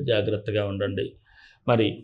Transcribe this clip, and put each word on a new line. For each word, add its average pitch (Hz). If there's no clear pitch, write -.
జాగ్రత్తగా 104
ఉండండి. 98
మరి 113